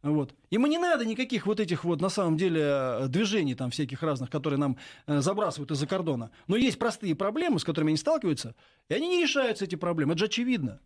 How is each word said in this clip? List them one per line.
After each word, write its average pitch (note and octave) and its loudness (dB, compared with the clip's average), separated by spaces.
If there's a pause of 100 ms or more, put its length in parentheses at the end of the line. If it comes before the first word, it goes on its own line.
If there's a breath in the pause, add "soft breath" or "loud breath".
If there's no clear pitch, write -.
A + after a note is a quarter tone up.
Вот. D3 0 (160)
Им A#3 4
и - 4
не D#4 2
надо E4+ 2
никаких A3+ -2
вот G#3 0
этих F3 0
вот, E3+ 0
на F#3 0
самом E3+ 2
деле, E3 2
э, C3+ 2
движений F3+ 0
там B2 -4
всяких C3+ -4
разных, C3+ -2
которые C#3+ -2
нам, C3+ 0 (300 loud breath)
э, D3 2
забрасывают E3 -2
из-за C#3+ -2
кордона. D#3 -2 (180 loud breath)
Но F#3+ 2
есть B3 2
простые G#3+ -2
проблемы, A#3 0
с - -6
которыми D#3 0
они D#3 2
сталкиваются, F3+ 0 (360 soft breath)
и - -2
они C#4+ 0
не F4 4
решаются, B3+ 0
эти F3+ -4
проблемы. D#3+ 0
Это D#3 -2
же G#3 2
очевидно. G#3 -2